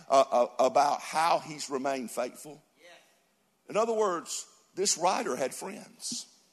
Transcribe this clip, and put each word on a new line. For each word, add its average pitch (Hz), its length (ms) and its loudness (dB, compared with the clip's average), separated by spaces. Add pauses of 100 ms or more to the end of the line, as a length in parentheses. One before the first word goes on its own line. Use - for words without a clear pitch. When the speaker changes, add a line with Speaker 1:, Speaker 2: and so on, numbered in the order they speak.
(100)
Speaker 1:
uh, 135 200 8
uh, 123 160 4 (120)
about 131 420 4
how 170 380 2
he's 143 320 -10
remained 135 400 -4
faithful? 135 520 -8 (160)
Speaker 2:
Yes. 175 120 -20 (800)
Speaker 1:
In 156 60 -6
other 226 160 2
words, 190 520 0 (300)
this 190 240 0
writer 185 380 0
had 131 180 -2
friends. - 720 -10 (260)